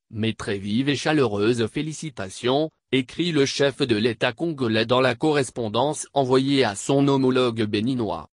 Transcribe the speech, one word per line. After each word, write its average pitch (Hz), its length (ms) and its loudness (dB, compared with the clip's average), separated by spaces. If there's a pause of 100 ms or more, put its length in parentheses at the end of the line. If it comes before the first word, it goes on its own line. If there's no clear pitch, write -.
(120)
mes 110 220 -2
très 101 240 -6
vives 104 300 0
et 139 80 0
chaleureuses 117 720 0
félicitations », 147 1000 -4 (220)
écrit 135 400 -2
le 143 160 2
chef 139 320 0
de 127 160 0
l'État 113 380 0
congolais 120 540 -2
dans 123 140 2
la 127 140 2
correspondance 131 1000 -2
envoyée 135 500 2
à 104 100 0
son 143 320 2
homologue 127 560 2
béninois. 107 640 -2 (120)